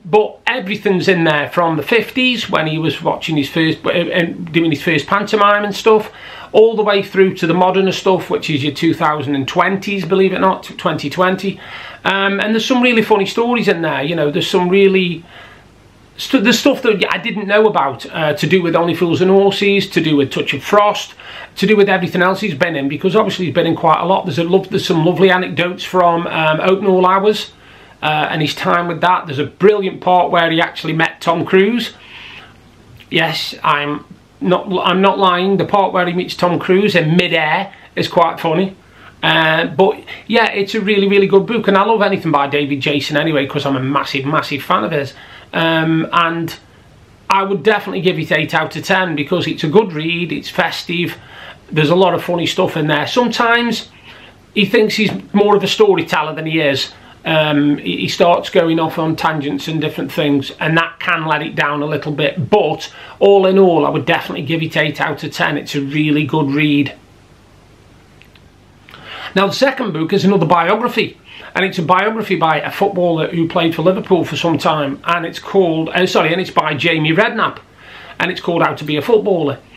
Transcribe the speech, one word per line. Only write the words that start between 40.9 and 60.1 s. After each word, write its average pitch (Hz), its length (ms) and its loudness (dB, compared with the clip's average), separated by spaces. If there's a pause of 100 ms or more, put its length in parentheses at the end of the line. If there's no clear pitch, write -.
really 196 200 4
good 190 180 4
book, 220 220 -2
and 196 100 4
I 196 80 4
love 220 160 2
anything 190 300 0
by 143 160 2
David 143 340 -2
Jason 147 360 -2
anyway, 151 280 0
'cause 139 220 -6
I'm 139 80 0
a 131 80 -4
massive, 135 420 -4
massive 143 380 -4
fan 196 200 -2
of 202 60 -4
his. 143 240 -4 (400)
Um, 160 580 0
and 165 460 0 (720)
I 196 140 2
would 196 180 -2
definitely 202 400 0
give 165 160 0
it 160 140 -4
eight 160 240 -2
out 156 200 -2
of 151 80 -10
ten 185 320 0
because 143 300 -2
it's - 180 -6
a 160 60 -2
good 190 240 2
read, 165 380 -4
it's 139 180 -8
festive, 170 680 -4 (520)
there's 156 200 2
a 175 40 4
lot 180 200 4
of - 80 -4
funny 170 240 -2
stuff 185 300 -2
in 151 100 -2
there. 147 180 -2
Sometimes 233 840 0 (640)
he 208 100 2
thinks 214 300 2
he's 208 160 0 (220)
more 208 220 4
of 190 80 0
a 190 40 -4
storyteller 165 640 0
than 156 140 -8
he 160 140 0
is. 139 300 -2 (320)
Um, 151 540 2
he, - 200 -6
he 180 100 -4
starts 175 420 2
going 165 300 2
off 160 180 -4
on 160 180 -2
tangents 151 520 -4
and 156 120 -4
different 151 320 -6